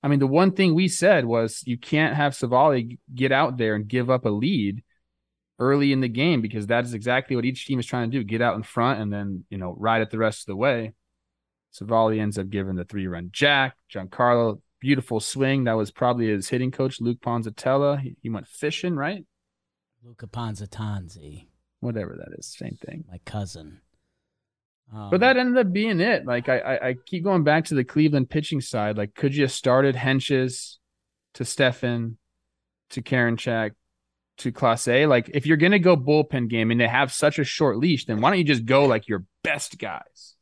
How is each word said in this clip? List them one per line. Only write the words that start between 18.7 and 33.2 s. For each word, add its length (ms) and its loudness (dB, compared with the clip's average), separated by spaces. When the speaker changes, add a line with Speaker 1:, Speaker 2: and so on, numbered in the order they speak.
Speaker 1:
right? 300 -6
Speaker 2:
Luca 240 -20
Ponzatanzi. 1200 -10
Speaker 1:
Whatever 380 -8
that 200 -18
is, 80 -18
same 400 -14
thing. 240 -16
Speaker 2:
My 160 -18
cousin. 540 -12
Speaker 1:
But 300 -2
that 160 4
Speaker 2:
Um, 100 0
Speaker 1:
ended 180 2
up 80 -2
being 260 0
it. 240 0
Like, 260 -4
I, 100 2
I, 300 -4
I 60 -4
keep 180 -6
going 200 2
back 220 2
to 80 -4
the 100 2
Cleveland 460 2
pitching 320 -4
side. 340 -4
Like, 200 -6
could 200 -2
you 80 2
have 80 0
started 440 2
Hentges 840 -2
to 120 -8
Stefan 720 -2
to 100 -8
Karinchak 680 0